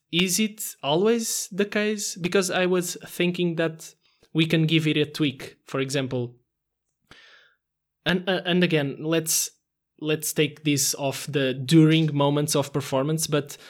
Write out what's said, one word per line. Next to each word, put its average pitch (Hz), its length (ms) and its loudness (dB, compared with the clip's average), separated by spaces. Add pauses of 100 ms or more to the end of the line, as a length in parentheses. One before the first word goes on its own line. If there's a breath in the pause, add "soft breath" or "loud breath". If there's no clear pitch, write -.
(120)
is 180 260 0
it 214 240 -4 (220)
always 214 640 0
the 202 160 -2
case? 208 480 -4
Because 180 340 0
I 185 180 0
was 180 380 0
thinking 175 520 -2
that 165 360 -4 (440 soft breath)
we 160 100 4
can 160 200 4
give 160 200 2
it 147 120 2
a 147 80 2
tweak, 147 580 -4
for - 160 -6
example. 131 420 -2 (1800 loud breath)
And, 180 240 0
uh, 180 160 0
and 180 180 2
again, 156 260 2 (120)
let's, 160 500 -2 (480)
let's 156 360 -4
take 147 280 0
this 143 320 0 (120)
off 135 200 -6
the 139 280 0
during 156 600 6
moments 147 400 2
of 139 180 0
performance, 143 540 -2
but 143 300 -2 (140 loud breath)